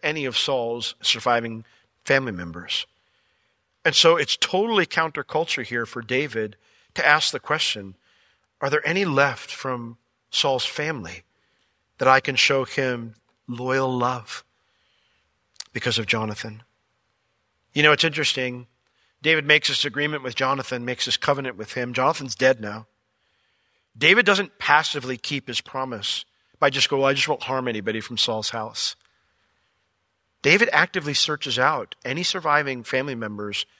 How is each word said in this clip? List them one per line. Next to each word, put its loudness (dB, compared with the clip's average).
any -2
of -2
Saul's -2
surviving 0
family 2
members. -8
And 2
so 6
it's -2
totally 0
counterculture -4
here -4
for -10
David -4
to 0
ask 4
the -6
question, -4
"Are -2
there 0
any 0
left 0
from -8
Saul's 0
family -8
that 4
I 10
can -4
show 4
him -4
loyal 0
love -4
because -4
of -4
Jonathan?" -6
You 2
know, 8
it's 2
interesting. -2
David 2
makes 4
this 0
agreement -4
with -8
Jonathan, -2
makes -4
this 0
covenant 0
with -12
him. -6
Jonathan's 0
dead 4
now. -10
David 6
doesn't 2
passively 2
keep -6
his -4
promise -6
by 6
just 0
going, 2
"Well, 4
I 4
just 0
won't -2
harm -2
anybody -4
from -10
Saul's 0
house." -6
David 6
actively 0
searches -2
out 0
any -4
surviving 0
family -2
members -6